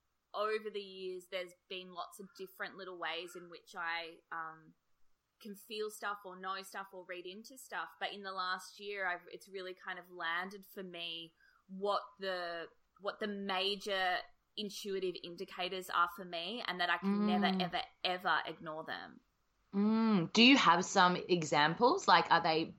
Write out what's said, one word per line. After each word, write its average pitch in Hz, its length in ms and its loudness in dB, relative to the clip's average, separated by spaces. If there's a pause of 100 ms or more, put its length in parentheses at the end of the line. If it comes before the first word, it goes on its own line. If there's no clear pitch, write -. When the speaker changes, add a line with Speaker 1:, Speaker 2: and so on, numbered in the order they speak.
(340)
Speaker 1:
over 214 380 -2
the 202 100 -6
years, 190 480 -10
there's 180 240 -8 (160)
been 185 240 -12
lots - 260 -12
of 196 60 -14 (100)
different 185 400 -12
little 185 220 -12
ways 165 380 -6
in 175 120 -16
which - 280 -20
I, 170 420 -6 (160)
um, 160 400 -12 (680)
can 202 120 -14
feel 214 360 -8
stuff 208 340 -6
or 185 160 -14
know 190 240 -6
stuff 196 280 -10
or 185 160 -14
read 180 180 -10
into 226 320 -16
stuff. 175 300 -8 (120)
But 196 140 -2
in 202 80 -12
the 190 100 -8
last 185 480 -4
year, 202 260 -4
I've, 175 140 -2 (100)
it's - 180 -16
really 185 280 -10 (100)
kind 180 120 -6
of 175 120 -14
landed 180 540 -4 (100)
for 202 80 -10
me 170 500 -10 (360)
what 196 320 0 (200)
the, 175 420 -4 (380)
what 196 200 -6
the 214 80 -2
major 196 880 0 (400)
intuitive 190 680 -4
indicators 180 720 -6
are 175 220 4
for 190 80 -10
me, 175 420 -6
and 180 140 -6
that 175 80 2
I 175 80 2
can 202 300 2
never, 208 200 4
Speaker 2:
Mm. 190 160 2
Speaker 1:
ever, 170 180 -2 (240)
ever 180 300 0 (140)
ignore 160 360 -10
them. 90 360 -10 (540)
Speaker 2:
Mm. 214 580 4
Do 220 100 8
you 262 140 12
have 180 300 8
some 180 300 6 (120)
examples? 165 800 4
Like, 175 220 8
are 165 120 6
they 160 360 2